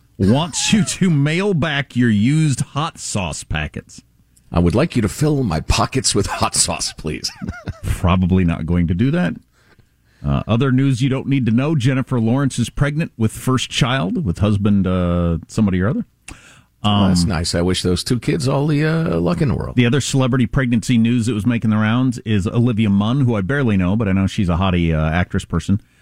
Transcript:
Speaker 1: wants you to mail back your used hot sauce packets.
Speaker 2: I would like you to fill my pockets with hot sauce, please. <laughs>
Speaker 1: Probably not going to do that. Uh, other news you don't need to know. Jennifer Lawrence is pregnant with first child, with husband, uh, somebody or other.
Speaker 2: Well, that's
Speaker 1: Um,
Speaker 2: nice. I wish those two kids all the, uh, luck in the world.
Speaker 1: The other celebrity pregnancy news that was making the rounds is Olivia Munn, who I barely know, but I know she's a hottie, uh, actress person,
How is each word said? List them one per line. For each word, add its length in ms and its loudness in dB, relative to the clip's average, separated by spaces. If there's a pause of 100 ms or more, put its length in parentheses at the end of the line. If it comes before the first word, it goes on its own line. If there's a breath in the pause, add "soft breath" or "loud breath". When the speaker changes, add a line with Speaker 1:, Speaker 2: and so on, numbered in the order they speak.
(180)
Speaker 1:
wants 560 0
you 100 4
to 260 0
mail 440 2
back 420 -2
your 140 4
used 500 2
hot 380 -6
sauce 460 -6
packets. 580 -8 (480)
Speaker 2:
I 100 0
would 140 2
like 220 0
you 60 2
to 80 0
fill 340 0
my 160 -2
pockets 540 -2
with 120 0
hot 280 -4
sauce, 400 -2
please. 360 -8 (280)
<laughs> 260 -14
Speaker 1:
Probably 600 2
not 200 -2
going 220 0
to 80 -2
do 160 0
that. 240 -2 (880 soft breath)
Uh, 240 0
other 240 2
news 300 2
you 80 2
don't 180 -4
need 160 0
to 80 2
know. 240 2
Jennifer 420 0
Lawrence 400 0
is 120 -2
pregnant 480 -2
with 120 0
first 380 -2
child, 560 -2
with 140 -2
husband, 480 2
uh, 500 0 (120)
somebody 340 0
or 60 0
other. 180 -4 (760 loud breath)
Speaker 2:
Well, 260 2
that's 160 2
Speaker 1:
Um, 40 0
Speaker 2:
nice. 260 -2
I 60 0
wish 220 0
those 200 0
two 160 -2
kids 300 -2
all 180 0
the, 200 0
uh, 340 -2
luck 220 0
in 60 2
the 60 0
world. 220 -6
Speaker 1:
The 80 4
other 160 2
celebrity 460 0
pregnancy 500 0
news 300 2
that 80 0
was 100 -2
making 240 0
the 80 2
rounds 480 0
is 220 0
Olivia 420 2
Munn, 380 2
who 80 2
I 80 0
barely 340 0
know, 200 2
but 120 0
I 40 0
know 140 2
she's 220 -2
a 80 2
hottie, 380 2
uh, 180 0
actress 320 -2
person, 360 -2 (220 soft breath)